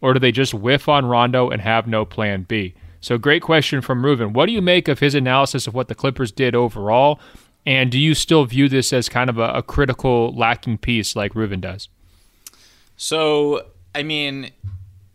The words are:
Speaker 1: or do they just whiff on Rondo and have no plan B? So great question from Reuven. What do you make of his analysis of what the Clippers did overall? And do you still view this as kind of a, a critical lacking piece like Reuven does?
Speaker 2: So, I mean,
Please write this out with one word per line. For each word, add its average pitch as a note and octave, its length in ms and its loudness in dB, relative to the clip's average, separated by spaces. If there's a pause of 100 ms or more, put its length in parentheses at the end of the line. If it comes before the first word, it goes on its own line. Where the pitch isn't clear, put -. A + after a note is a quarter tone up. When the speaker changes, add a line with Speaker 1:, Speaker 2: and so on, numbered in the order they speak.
Speaker 1:
or C3 120 2
do C3 60 2
they B2 140 4
just C3 200 -2
whiff A#2+ 360 0
on C#3+ 160 4
Rondo B2 440 2
and A2+ 120 -4
have A2+ 260 0
no A2 160 0
plan G2+ 400 -4
B? G2 300 -4 (280)
So A#2+ 180 -2
great C#3+ 240 2
question D3 380 0
from B2 200 -4
Reuven. A#2+ 320 0
What C#3+ 140 4
do A3+ 40 -2
you A3 120 -2
make F3+ 240 2
of C#3+ 100 0
his C#3+ 160 2
analysis C3+ 540 0
of A2 80 -10
what B2+ 140 -4
the A#2 60 -8
Clippers C3 360 -4
did B2 240 0
overall? A#2+ 640 2 (440)
And C3 280 2
do C3 80 0
you D3+ 160 4
still D#3 300 4
view B2+ 220 2
this C3 240 0
as B2 180 0
kind B2+ 200 0
of A2+ 80 -4
a, A2+ 120 0
a B2+ 120 -2
critical B2 720 0
lacking A#2 440 -2
piece A#2 360 -4
like G2+ 180 -4
Reuven G2+ 280 -4
does? F#2 260 -12 (1080)
Speaker 2:
So, D3+ 720 0 (260)
I D3 80 -6
mean, D3 480 -6 (640)